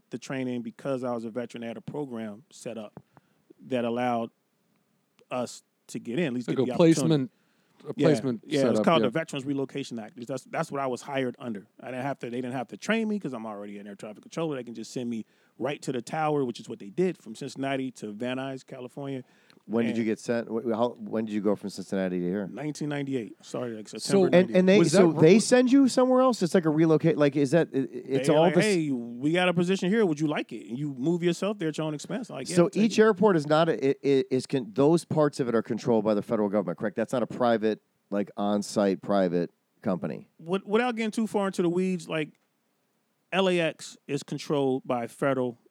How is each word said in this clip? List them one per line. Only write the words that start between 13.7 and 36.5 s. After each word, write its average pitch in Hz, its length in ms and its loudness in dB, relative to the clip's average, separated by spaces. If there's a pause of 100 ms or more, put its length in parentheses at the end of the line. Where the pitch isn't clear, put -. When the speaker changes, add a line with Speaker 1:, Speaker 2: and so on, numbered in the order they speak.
Speaker 1:
an 101 80 -16
air 101 80 -14
traffic 107 280 -16
controller. 156 340 -6
They 123 80 -8
can 120 100 -14
just 113 180 -12
send 123 160 -6
me 113 160 -6 (340)
right 139 240 -4
to 143 100 -6
the 123 100 -4
tower, 151 420 -2
which 120 140 -6
is 113 100 -18
what 113 120 -12
they 101 100 -16
did 170 280 -2
from 110 180 -16
Cincinnati 135 560 -6
to - 200 -10
Van 123 260 -6
Nuys, 135 280 -10
California. 135 560 -10 (420)
Speaker 3:
When 113 200 0
did 117 60 -4
Speaker 1:
And 113 80 -2
Speaker 3:
you 117 60 0
get 107 140 0
sent? 117 300 -4
Wh-, 113 260 -2
how, 117 240 0
when 110 260 -4
did 110 80 -8
you 107 80 -2
go 101 140 2
from 95 160 -10
Cincinnati 92 480 -4
to 87 80 -2
here? 95 260 -2
Speaker 1:
nineteen 147 360 -8
ninety-eight. 139 540 -6
Sorry, 123 340 -8
like, 107 120 -14
Speaker 2:
So 113 100 -12
Speaker 1:
September 185 380 4
Speaker 3:
And, 180 200 6
and 185 120 4
they, 196 120 8
Speaker 2:
Was 160 100 4
that 165 80 4
Speaker 3:
so 175 140 8
they 156 220 8
Speaker 2:
ro- 226 40 8
Speaker 3:
send 247 320 4
you 277 160 8
somewhere 254 340 4
else? 254 220 2
It's 175 100 -2
like 185 120 4
a 160 60 2
relocate. 156 460 4
Like, 143 200 4
is 143 160 2
that, 160 200 4
i-, 135 60 0
i-, 135 140 -2
it's 127 340 -4
Speaker 1:
They 160 80 4
Speaker 3:
all 151 80 6
Speaker 1:
like, 180 140 4
Speaker 3:
this 185 80 4
Speaker 1:
"Hey, 175 260 0
we 120 440 -4
got 180 140 4
a 175 60 2
position 180 340 0
here. 220 160 2
Would 156 140 0
you 156 80 0
like 170 260 -4
it?" - 160 -14
And 113 80 -8
you 143 220 -6
move 165 240 0
yourself 190 380 -2
there 165 80 -2
at 151 100 -6
your 160 80 -4
own 151 80 -6
expense. 190 340 -10
Like, 135 200 -12
yeah, 170 80 -2
Speaker 3:
So 175 80 8
Speaker 1:
I'll 165 60 -2
take 185 120 0
Speaker 3:
each 220 160 2
Speaker 1:
it. 214 40 8
Speaker 3:
airport 208 340 4
is 147 100 0
not 156 220 4
a, 135 220 0
i-, 135 40 2 (100)
i-, 135 280 4
is 131 140 0
con-, 131 280 -2
those 151 300 4
parts 147 340 0
of 139 100 0
it 117 60 -2
are 110 80 4
controlled 110 420 0
by 107 100 4
the 104 80 0
federal 107 260 0
government, 95 300 -2